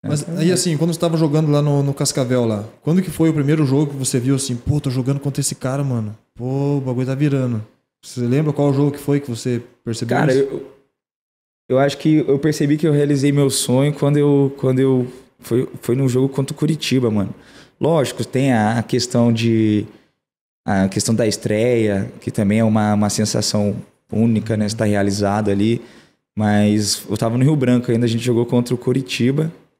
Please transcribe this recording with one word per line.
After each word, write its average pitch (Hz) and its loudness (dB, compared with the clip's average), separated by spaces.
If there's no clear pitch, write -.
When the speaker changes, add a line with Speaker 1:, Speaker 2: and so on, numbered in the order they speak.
Speaker 1:
Mas 147 -4
Speaker 2:
É, 165 -8
Speaker 1:
aí 160 2
Speaker 2:
é. 185 2
Speaker 1:
assim, 175 0
quando 165 0
você 156 -6
tava 165 0
jogando 156 2
lá 147 2
no, 143 2
no 139 0
Cascavel 127 0
lá, 107 -2
quando 175 2
que 185 -6
foi 160 2
o 151 0
primeiro 147 2
jogo 143 0
que 139 -10
você 131 -2
viu 135 0
assim, 127 -4
"Pô, 143 -2
tô 139 -4
jogando 131 -2
contra 139 -4
esse - -4
cara, 135 -4
mano. 113 -4
Pô, 139 -2
o 135 -2
bagulho 127 -4
tá 135 -4
virando." 131 -2
Você - -10
lembra 139 0
qual 143 0
jogo 143 2
que 143 -10
foi 143 0
que 139 -10
você 117 -4
percebeu 117 -4
Speaker 2:
Cara, 123 2
Speaker 1:
isso? 135 4
Speaker 2:
eu... - -8
Eu 127 2
acho 139 0
que 156 2
eu 139 2
percebi 151 0
que 170 0
eu 151 2
realizei 143 2
meu 143 4
sonho 131 0
quando 147 0
eu, 143 2
quando 131 0
eu, 131 2
foi, 117 -2
foi 120 0
num 135 0
jogo 131 2
contra 135 -4
o - -20
Curitiba, 131 0
mano. 101 -2
Lógico, 143 0
tem 131 0
a, 110 2
a 110 -2
questão 120 0
de, 110 2
a 98 2
questão 104 0
da 113 2
estreia, 107 0
que - -6
também 107 2
é 113 2
uma, 107 2
uma 104 2
sensação 104 -2
única, 110 0
né? 107 -2
Você 113 -8
tá 113 0
realizado 101 0
ali. 101 0
Mas 104 2
eu 110 -4
tava 113 -2
no 131 2
Rio 156 4
Branco 123 0
ainda, 117 2
a 117 2
gente 117 -2
jogou 120 2
contra 120 0
o 120 -2
Curitiba. 131 -2